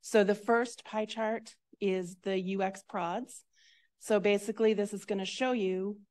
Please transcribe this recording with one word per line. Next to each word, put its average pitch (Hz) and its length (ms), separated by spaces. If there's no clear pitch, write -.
So 214 220
the 202 120
first 233 480
pie 220 220
chart 220 500
is 185 440
the 190 160
U 190 240
X 190 240
prods. 190 560
So 214 200
basically 208 540
this 208 200
is 196 120
gonna 202 200
show 254 260
you 196 460